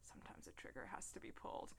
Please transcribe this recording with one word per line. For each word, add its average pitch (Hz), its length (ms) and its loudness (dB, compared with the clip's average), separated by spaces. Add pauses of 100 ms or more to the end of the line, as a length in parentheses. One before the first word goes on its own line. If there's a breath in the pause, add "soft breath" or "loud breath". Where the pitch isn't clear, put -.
Sometimes - 440 -4
a - 40 -4
trigger - 420 0
has - 180 2
to - 80 0
be - 120 -2
pulled. - 480 2